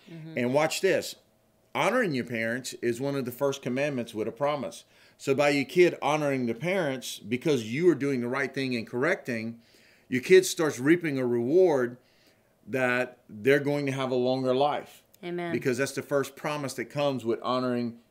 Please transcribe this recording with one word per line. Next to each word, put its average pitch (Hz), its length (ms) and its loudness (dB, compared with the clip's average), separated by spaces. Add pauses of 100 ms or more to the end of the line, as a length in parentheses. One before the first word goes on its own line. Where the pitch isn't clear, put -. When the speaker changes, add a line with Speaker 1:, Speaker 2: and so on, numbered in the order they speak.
(120)
Speaker 1:
Mm-hmm. 160 260 -12
Speaker 2:
And 123 160 0
watch 156 280 0
this. 156 340 0 (600)
Honoring 185 380 0
your 123 120 -2
parents 120 560 -6
is 117 200 0
one 139 140 -2
of 135 100 -2
the 123 60 -6
first 139 300 -2
commandments 135 520 -4
with 107 140 -4
a 113 40 -6
promise. 143 520 -4 (340)
So 139 160 0
by 143 160 4
your 143 160 2
kid 175 360 4
honoring 139 440 0
the 113 80 0
parents, 147 640 -4
because 123 520 0
you 156 180 4
are 156 60 6
doing 135 260 -2
the 120 60 -4
right 131 260 -4
thing 131 220 -4
and 110 120 -4
correcting, 120 720 -4 (500)
your 127 120 0
kid 185 240 8
starts 151 340 -2
reaping 156 380 2
a 131 80 0
reward 123 720 4 (720)
that 123 500 0 (120)
they're 131 300 4
going 143 260 -2
to 139 60 -2
have 131 200 -2
a 127 40 0
longer 127 380 2
life. 127 480 -2 (220)
Speaker 1:
Amen. 175 280 -6
Speaker 2:
Because 131 260 -2
that's 135 160 -4
the 135 80 -6
first 139 340 -4
promise 147 400 -6
that 113 100 -8
comes 143 400 -2
with 113 160 0
honoring 120 560 -2 (140)